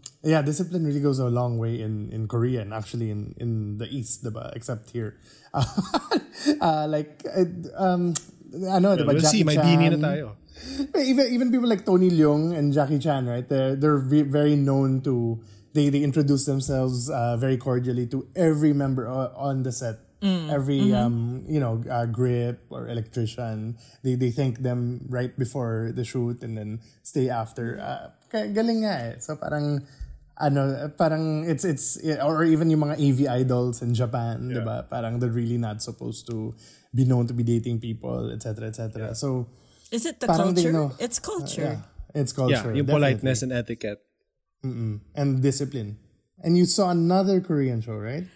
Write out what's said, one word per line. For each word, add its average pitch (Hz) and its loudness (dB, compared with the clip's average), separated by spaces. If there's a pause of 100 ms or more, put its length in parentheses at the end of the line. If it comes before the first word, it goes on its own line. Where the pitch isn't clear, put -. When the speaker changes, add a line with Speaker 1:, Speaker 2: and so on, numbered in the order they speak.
(260)
Speaker 1:
yeah, 156 4
discipline 160 -2
really 143 0
goes 139 2
a 123 0
long 120 0
way 117 -2
in, 107 -6
in 110 -6
Korea 120 0
and 104 -10
actually 113 -6
in, 104 -8
in 107 -4
the 113 -8
East, - -4
diba? 110 -8
Except 117 -8
here. 113 -8 (400)
<laughs> 143 0 (1000)
Uh, 156 2
like, 151 -4
uh, 185 2 (320)
um, 175 2 (540)
ano, 190 6
Speaker 2:
Well, - 0
Speaker 1:
diba? - 2
Speaker 2:
we'll 160 6
see. 196 6
Speaker 1:
Jackie - -
Speaker 2:
May 151 4
bini 165 6
na 165 4
Speaker 1:
Chan. 147 0
Speaker 2:
tayo. 143 -2 (600)
Speaker 1:
Even, 269 4
even 247 2
people 240 2
like 214 2
Tony 185 6
Leung 156 4
and 143 2
Jackie 143 4
Chan, 135 0
right? 120 -4
They're, 135 0
they're 147 4
ve-, 143 4
very 147 4
known 135 2
to, 117 -2 (320)
they, 147 4
they 143 2
introduce 143 2
themselves, 131 0
uh, 120 0
very 131 2
cordially 123 -2
to 135 -6
every 156 4
member 131 0
o-, 127 -4
on 135 -2
the 127 -4
set. 113 -6 (220)
Speaker 3:
Mm. 175 0
Speaker 1:
Every, 139 0
Speaker 3:
Mm-hmm. 202 4
Speaker 1:
um, 120 -2
you 151 0
know, 113 -2
uh, 120 -2
grip 120 -2
or 123 -10
electrician, 113 -6 (260)
they, 127 0
they 127 2
thank 127 -2
them 123 -4
right 123 -4
before 113 -4
the 123 -4
shoot 120 -4
and 113 -8
then 107 -8 (220)
stay 131 -2
after. 113 -6
Uh, - -10 (200)
kaya 214 -4
galing 220 2
nga 131 -4
eh. - -12
So 151 -8
parang 147 -2 (600)
ano, 139 0 (100)
parang 156 0
it's, 165 -2
it's, - -2 (240)
or 156 2
even 160 4
yung 156 4
mga 151 -2
A 143 6
V 135 4
idols 123 0
in 120 0
Japan, 117 -2
Speaker 2:
Yeah. 127 -4
Speaker 1:
diba? 113 -6
Parang 117 -4
they're 123 0
really 117 -2
not 110 -4
supposed 117 -10
to 113 -8 (400)
be 131 4
known 123 4
to 123 -4
be 120 0
dating 117 0
people, 120 -6
et 113 -10
cetera, 113 -8
et 110 -10
cetera. 110 -8
Speaker 2:
Yeah. 113 -8
Speaker 1:
So, 127 -4 (440)
Speaker 3:
Is 233 0
it 330 -8
the 247 -2
Speaker 1:
parang 175 2
they 175 4
Speaker 3:
culture? 165 2
Speaker 1:
know. 151 0
Speaker 3:
It's 240 0
culture. 330 -6
Speaker 1:
Uh, 156 -2 (440)
yeah. 147 0
It's 127 -2
culture, 127 2
Speaker 2:
Yeah, 110 -2 (180)
yung 139 2
Speaker 1:
definitely. 143 2 (260)
Speaker 2:
politeness 131 0
and 127 -4
etiquette. 113 -6 (640)
Speaker 1:
Mm-mm. 117 -6 (140)
And 139 0
discipline. 131 -2 (440)
And 170 4
you 180 8
saw 185 4
another 180 2
Korean 135 -2
show, 113 -10
right? 127 -8 (120)